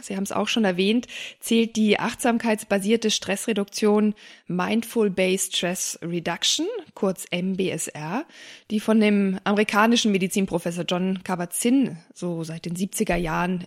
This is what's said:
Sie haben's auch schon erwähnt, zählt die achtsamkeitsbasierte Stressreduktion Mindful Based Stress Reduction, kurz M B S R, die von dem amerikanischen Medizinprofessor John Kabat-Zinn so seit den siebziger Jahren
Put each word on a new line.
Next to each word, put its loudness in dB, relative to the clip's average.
Sie -8
haben's -4
auch -2
schon 0
erwähnt, 2
zählt 2
die 4
achtsamkeitsbasierte 0
Stressreduktion 0
Mindful 0
Based 0
Stress -4
Reduction, -2
kurz -2
M -2
B 0
S -6
R, -6
die 0
von 4
dem 4
amerikanischen 4
Medizinprofessor 0
John -2
Kabat-Zinn 0
so -6
seit -10
den -6
siebziger -2
Jahren 0